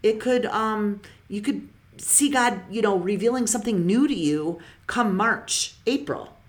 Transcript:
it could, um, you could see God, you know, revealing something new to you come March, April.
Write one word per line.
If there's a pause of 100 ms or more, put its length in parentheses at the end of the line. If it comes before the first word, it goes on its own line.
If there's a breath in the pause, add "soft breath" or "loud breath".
it
could,
um, (260 loud breath)
you
could (300)
see
God,
you
know,
revealing
something
new
to
you (280 loud breath)
come
March, (120)
April. (140)